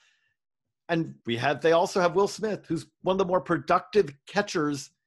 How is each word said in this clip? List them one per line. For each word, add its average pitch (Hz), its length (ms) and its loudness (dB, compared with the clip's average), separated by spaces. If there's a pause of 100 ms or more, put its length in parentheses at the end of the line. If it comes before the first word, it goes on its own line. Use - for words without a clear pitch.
(880)
And 165 260 -2 (100)
we 117 120 -2
have, 135 240 0
they 160 100 4
also 180 300 2
have 170 140 2
Will 196 120 4
Smith, 196 400 -8
who's 165 180 -4 (160)
one 185 140 0
of - 20 0
the 190 80 0
more 180 160 0
productive 170 720 0 (140)
catchers 151 640 -2 (160)